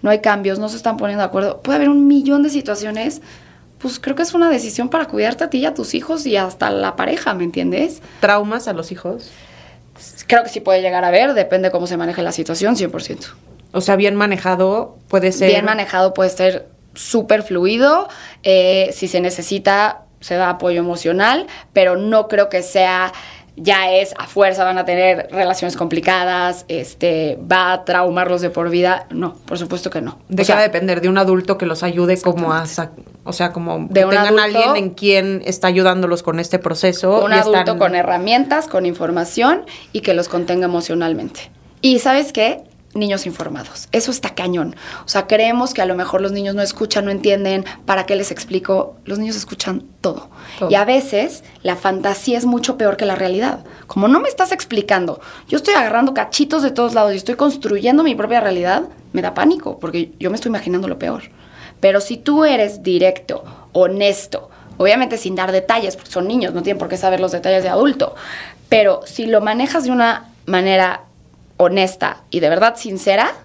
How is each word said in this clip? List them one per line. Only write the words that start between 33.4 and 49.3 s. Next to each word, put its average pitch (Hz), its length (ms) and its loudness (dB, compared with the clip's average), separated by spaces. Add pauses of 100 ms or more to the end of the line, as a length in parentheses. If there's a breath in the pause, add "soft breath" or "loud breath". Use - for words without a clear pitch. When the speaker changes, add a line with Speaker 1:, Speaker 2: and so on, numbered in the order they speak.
Speaker 2:
como 170 260 -6 (100)
Speaker 1:
De 196 120 4
Speaker 2:
que 190 40 8
Speaker 1:
un 190 60 0
Speaker 2:
tengan 208 280 4
Speaker 1:
adulto. 214 40 4
Speaker 2:
alguien 226 340 2
en 196 140 -2
quien 196 560 0
está 185 220 -2
ayudándolos 180 540 2
con 165 180 -2
este 170 180 -2
proceso 180 680 2
Speaker 1:
Un 208 80 2
Speaker 2:
y - 40 2
Speaker 1:
adulto 214 240 4
Speaker 2:
están 180 180 0
Speaker 1:
con 180 160 4
herramientas, 233 760 0
con 185 180 0
información 175 800 0 (280 loud breath)
y 214 80 -4
que 190 140 0
los 175 140 -2
contenga 180 380 -2
emocionalmente. 170 840 -4 (320)
¿Y 254 180 4
sabes 277 320 2
qué? 226 320 0 (300)
Niños 202 300 -2
informados. - 640 -12
Eso - 200 0
está - 240 -6
cañón. 180 420 -4 (300 loud breath)
O - 20 -20
sea, 190 180 -2
creemos 233 460 2
que - 80 -4
a 185 60 2
lo 185 80 0
mejor 180 260 -2
los 196 120 -2
niños 202 220 -6
no 202 60 -2
escuchan, 202 460 -2
no 202 40 -2
entienden, 196 540 0 (220 loud breath)
¿para 190 180 0
qué 196 120 -2
les - 140 -4
explico? 185 680 -4 (100)
Los 202 120 -6
niños 220 160 -4